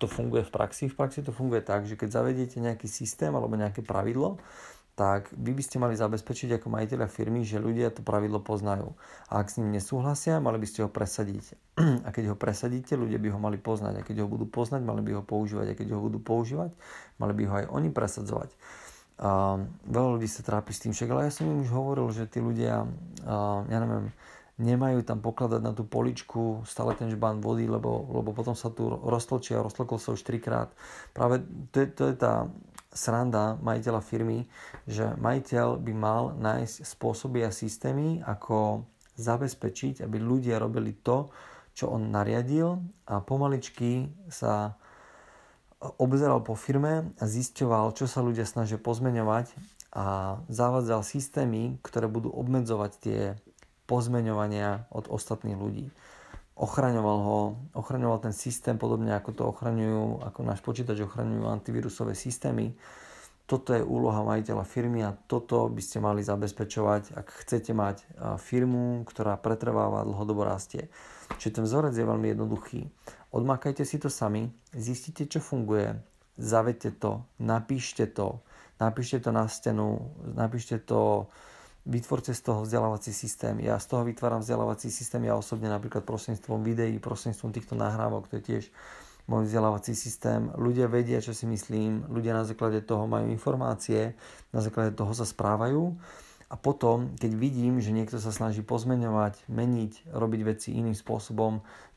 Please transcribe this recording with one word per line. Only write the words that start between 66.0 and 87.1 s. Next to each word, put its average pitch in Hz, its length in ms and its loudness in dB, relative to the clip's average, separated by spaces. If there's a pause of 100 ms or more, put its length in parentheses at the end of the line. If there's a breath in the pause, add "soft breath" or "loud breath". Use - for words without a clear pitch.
mali 104 220 2
zabezpečovať, 104 880 0
ak - 120 -10 (200)
chcete 117 300 0
mať, 101 260 0 (160)
a, 107 240 -4
firmu, 123 640 2
ktorá 104 320 -2
pretrváva, 110 640 2
dlhodobo 104 400 0
rastie. 98 480 -4 (480 loud breath)
Čiže 110 240 -2
ten - 60 2
vzorec 139 260 2
je 113 80 2
veľmi 110 320 2
jednoduchý. 110 460 -4 (560 loud breath)
Odmakajte 135 480 2
si 143 160 -4
to 143 80 0
sami, 110 400 0 (240)
zistite, 127 560 -4
čo - 160 -2
funguje, 107 480 2 (480)
zavedte 113 480 4
to, 107 320 -2 (160)
napíšte 113 720 0
to, 110 320 -2 (400 loud breath)
napíšte 120 480 0
to - 20 2
na 113 140 4
stenu, 110 640 0 (240)
napíšte 117 480 -2
to, 107 480 2 (560 loud breath)
vytvorte 120 480 -2
z 113 80 -4
toho 110 240 0
vzdelávací 110 480 0
systém. 110 480 -4
Ja 110 160 2
z - 160 -4
toho 120 160 2
vytváram 117 320 0
vzdelávací 113 480 -2
systém, 117 400 -4
ja 113 80 4
osobne 110 320 -2
napríklad 104 400 -4
prostredníctvom 110 560 -4
videí, 113 320 0
prostredníctvom 113 560 -4